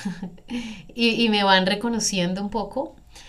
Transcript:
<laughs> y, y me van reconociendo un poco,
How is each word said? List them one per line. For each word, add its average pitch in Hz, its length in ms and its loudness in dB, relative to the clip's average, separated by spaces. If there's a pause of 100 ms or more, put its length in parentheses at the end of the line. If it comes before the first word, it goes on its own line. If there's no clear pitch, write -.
(280)
<laughs> 226 680 -12
y, 233 300 2
y 226 60 4
me 208 140 4
van 190 220 6
reconociendo 202 760 0
un 202 80 -4
poco, 220 460 -6 (340)